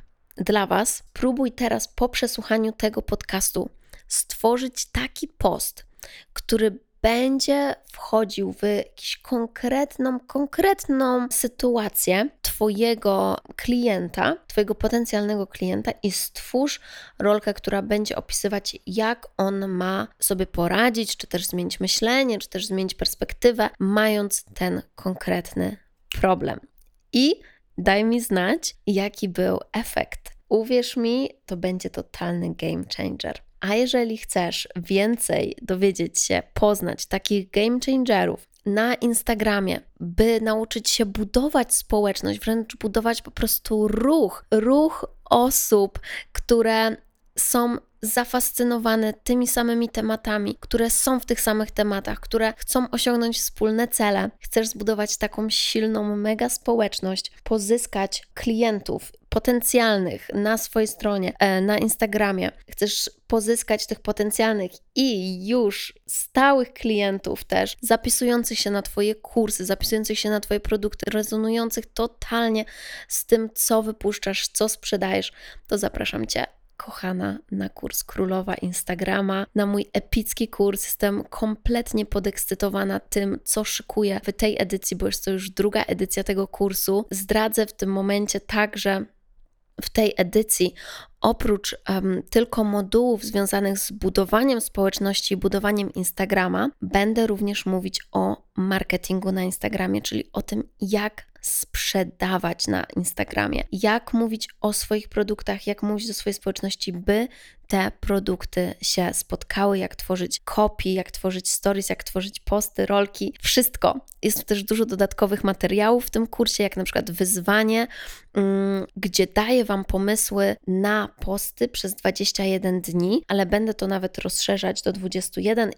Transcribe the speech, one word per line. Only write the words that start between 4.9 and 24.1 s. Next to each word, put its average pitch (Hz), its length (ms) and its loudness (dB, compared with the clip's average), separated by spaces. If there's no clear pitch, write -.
post, - 580 -2
który 220 460 0
będzie 269 720 2
wchodził 196 640 -2
w - 100 -20
jakąś - 540 -2
konkretną, 254 1000 -2
konkretną 269 1120 0
sytuację 233 1000 0
twojego 208 960 2
klienta, 226 840 0
twojego 208 280 0
potencjalnego 214 720 0
klienta 196 440 -4
i 202 80 0
stwórz - 680 -2
rolkę, 208 340 2
która 196 280 -4
będzie 208 340 -2
opisywać, - 640 -4
jak 220 400 -2
on 196 300 0
ma 190 400 -2
sobie 190 280 0
poradzić, 208 720 0
czy - 100 -12
też 180 180 -4
zmienić 180 340 -4
myślenie, 233 600 2
czy - 100 -14
też 190 160 -6
zmienić 190 300 -2
perspektywę, - 720 2
mając 208 640 2